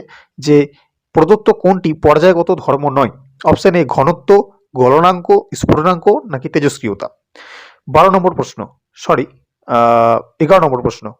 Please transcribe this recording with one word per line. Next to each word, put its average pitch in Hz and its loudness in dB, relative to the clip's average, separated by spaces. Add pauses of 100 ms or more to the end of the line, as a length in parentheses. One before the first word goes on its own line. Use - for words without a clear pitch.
(400)
যে 147 2 (560)
প্রদত্ত 180 0
কোনটি 180 -2
পর্যায়গত 165 2
ধর্ম 143 -4
নয়? 131 -2 (340)
অপশন 170 0
এ 175 2
ঘনত্ব, 151 -2 (460)
গলনাঙ্ক, 165 2 (280)
স্ফুটনাঙ্ক 165 -2 (240)
নাকি 139 -8
তেজস্ক্রিয়তা। 135 -6 (800)
বারো 160 2
নম্বর 180 0
প্রশ্ন, 131 -8 (340)
সরি, - -2 (420)
আহ, 117 2 (220)
এগারো 170 2
নম্বর 131 -4
প্রশ্ন, 117 -8 (140)